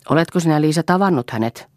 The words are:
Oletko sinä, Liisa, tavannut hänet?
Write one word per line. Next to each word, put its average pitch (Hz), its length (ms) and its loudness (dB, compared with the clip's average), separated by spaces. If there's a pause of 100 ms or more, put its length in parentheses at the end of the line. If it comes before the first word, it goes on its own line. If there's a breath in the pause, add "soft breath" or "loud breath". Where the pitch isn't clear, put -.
Oletko 165 320 0
sinä, 160 200 2
Liisa, 156 220 0
tavannut 180 480 0
hänet? 113 460 -6